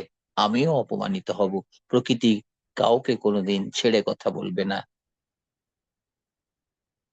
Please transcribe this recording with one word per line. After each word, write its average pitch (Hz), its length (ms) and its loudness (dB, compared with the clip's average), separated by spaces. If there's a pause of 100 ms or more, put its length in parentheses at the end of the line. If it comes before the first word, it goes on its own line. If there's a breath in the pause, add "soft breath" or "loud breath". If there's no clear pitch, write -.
(380)
আমিও 117 380 2
অপমানিত 104 560 -4
হব। 95 220 0 (340)
প্রকৃতি 123 460 2 (440)
কাউকে 120 400 2
কোনোদিন 101 440 0 (100)
ছেড়ে 113 340 2
কথা - 240 -2
বলবে 95 360 -4
না। 98 140 -4 (2250)